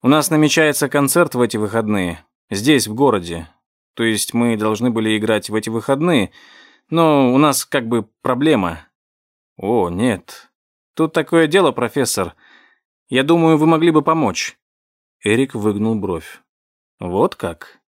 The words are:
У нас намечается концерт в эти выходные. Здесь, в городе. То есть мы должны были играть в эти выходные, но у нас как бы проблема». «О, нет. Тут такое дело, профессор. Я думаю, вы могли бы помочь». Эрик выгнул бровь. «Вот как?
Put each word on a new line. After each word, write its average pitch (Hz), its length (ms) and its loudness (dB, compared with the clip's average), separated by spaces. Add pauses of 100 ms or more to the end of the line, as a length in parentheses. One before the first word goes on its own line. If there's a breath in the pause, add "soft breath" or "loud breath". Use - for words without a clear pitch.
У 123 80 2
нас 147 220 2
намечается 151 580 2
концерт 143 460 0
в 123 60 0
эти 117 160 0
выходные. 104 680 -2 (260)
Здесь, 113 360 2
в 107 80 -10
городе. 87 540 -2 (460)
То 117 100 -4
есть 110 300 -2
мы 117 220 0
должны 110 340 -2
были 110 280 -2
играть 107 320 -2
в 104 40 -8
эти 110 160 -4
выходные, 135 600 -2 (600 soft breath)
но 151 420 2
у 131 60 4
нас 143 260 2
как 127 220 -4
бы 113 180 -2 (180)
проблема». 120 640 -2 (680)
«О, 101 320 0
нет. 98 640 -6 (440)
Тут 160 180 -2
такое 165 340 2
дело, 156 260 2
профессор. 117 640 -4 (760 soft breath)
Я 127 140 0
думаю, 160 340 4
вы 151 100 2
могли 165 240 4
бы 156 120 2
помочь». 156 560 -2 (640)
Эрик 120 320 0
выгнул 107 400 -2
бровь. 95 480 -8 (560)
«Вот 92 380 -2
как? - 540 -10